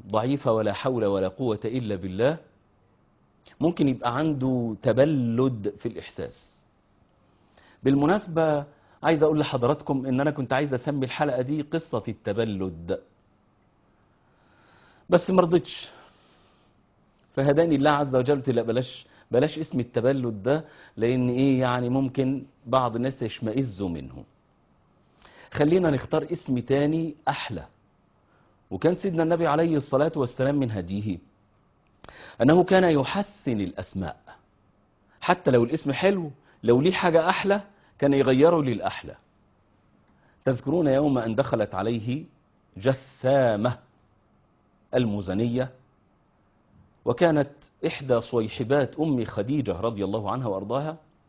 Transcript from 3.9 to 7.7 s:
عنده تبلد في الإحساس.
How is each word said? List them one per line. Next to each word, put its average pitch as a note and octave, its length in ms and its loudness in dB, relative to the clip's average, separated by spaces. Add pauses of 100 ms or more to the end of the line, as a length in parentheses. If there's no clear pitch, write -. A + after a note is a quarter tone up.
عنده C3 640 -2
تبلد B2 1000 2
في - 60 -20
الإحساس. - 800 -12 (1200)